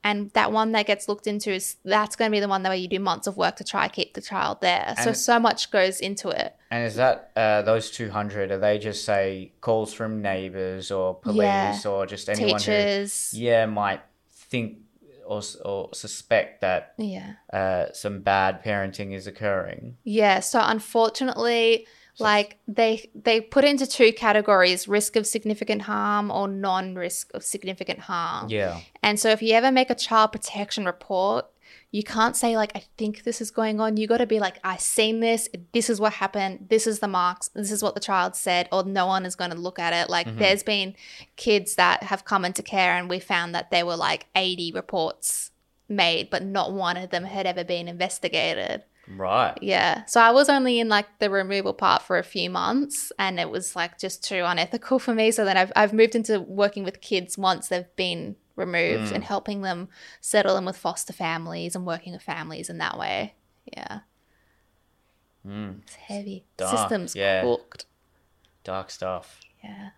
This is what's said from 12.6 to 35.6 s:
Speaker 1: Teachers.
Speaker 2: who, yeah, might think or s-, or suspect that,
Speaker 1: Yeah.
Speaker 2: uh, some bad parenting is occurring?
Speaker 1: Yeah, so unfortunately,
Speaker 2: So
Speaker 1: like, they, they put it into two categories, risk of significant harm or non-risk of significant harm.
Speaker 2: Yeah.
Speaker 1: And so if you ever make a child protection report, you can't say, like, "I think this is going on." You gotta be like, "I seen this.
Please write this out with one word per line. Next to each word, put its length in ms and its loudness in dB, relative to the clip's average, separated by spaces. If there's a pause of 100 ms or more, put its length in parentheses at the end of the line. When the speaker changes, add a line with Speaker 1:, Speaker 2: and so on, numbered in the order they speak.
Speaker 1:
Teachers. 720 -2
Speaker 2:
who, 80 -8
yeah, 260 4
might 340 0 (320)
think 460 -6 (480)
or 140 -4
s-, 180 -10
or 360 -6
suspect 680 -2
that, 360 0
Speaker 1:
Yeah. 360 -8 (200)
Speaker 2:
uh, 400 0
some 280 -8
bad 420 2
parenting 500 -4
is 140 -10
occurring? 800 -4
Speaker 1:
Yeah, 340 4
so 240 0
unfortunately, 1200 2 (300)
Speaker 2:
So 100 -6
Speaker 1:
like, 320 2 (100)
they, 480 2
they 240 2
put 240 2
it 60 6
into 180 2
two 240 6
categories, 800 4
risk 260 2
of 100 2
significant 580 -2
harm 480 0
or 180 -2
non-risk 840 -4
of 120 -10
significant 540 -8
harm. 500 -6
Speaker 2:
Yeah. 320 -2 (200)
Speaker 1:
And 160 2
so 120 2
if 120 4
you 120 2
ever 180 6
make 180 4
a 60 2
child 380 4
protection 520 -8
report, 600 -2 (460)
you 120 -4
can't 320 0
say, 220 2
like, 180 0
"I 80 -10 (140)
think 260 -6
this 180 -4
is 100 -8
going 280 0
on." 180 2
You 80 2
gotta 220 2
be 120 2
like, 240 -2
"I 140 -2
seen 440 2
this. 260 2 (240)